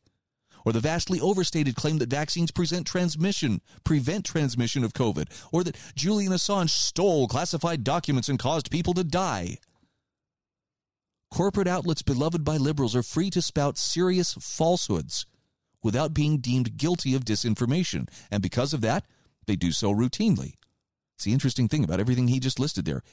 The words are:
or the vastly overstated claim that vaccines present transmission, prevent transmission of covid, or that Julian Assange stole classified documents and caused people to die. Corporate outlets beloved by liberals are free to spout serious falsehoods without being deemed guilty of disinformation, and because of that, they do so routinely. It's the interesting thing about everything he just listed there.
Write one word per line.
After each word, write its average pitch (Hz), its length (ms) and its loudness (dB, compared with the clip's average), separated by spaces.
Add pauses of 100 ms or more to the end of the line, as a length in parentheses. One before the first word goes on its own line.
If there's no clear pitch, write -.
(640)
or 110 80 2
the 113 60 2
vastly 160 420 0
overstated 160 540 0
claim 156 220 0
that 120 120 0
vaccines 156 420 -2
present 175 340 -2
transmission, 160 760 0 (220)
prevent 151 420 0
transmission 123 580 0
of 113 100 -2
covid, 95 320 0 (260)
or 170 120 2
that 170 140 -6 (180)
Julian 190 380 0
Assange 185 360 0
stole 160 580 2
classified 160 560 -2
documents 143 460 0
and 135 80 0
caused 143 320 -2
people 175 240 0
to 180 100 0
die. 139 540 -2 (1700)
Corporate 196 360 0
outlets 170 340 -2
beloved 151 420 0
by 151 140 0
liberals 139 380 0
are 123 60 2
free 175 300 -2
to 175 100 0
spout 143 360 0
serious 180 560 2
falsehoods 160 920 -2 (560)
without 139 320 0
being 147 240 2
deemed 120 400 0
guilty 139 380 0
of 131 100 -2
disinformation, 117 840 0 (220)
and 104 140 0
because 123 300 0
of 135 80 -2
that, 117 240 0 (420)
they 104 80 2
do 87 160 0
so 101 200 0
routinely. 120 640 0 (600)
It's - 100 -10
the 101 80 2
interesting 131 340 2
thing 147 160 2
about 87 160 0
everything 123 280 2
he 131 120 4
just 131 200 -2
listed 127 260 -2
there. 69 160 -4 (120)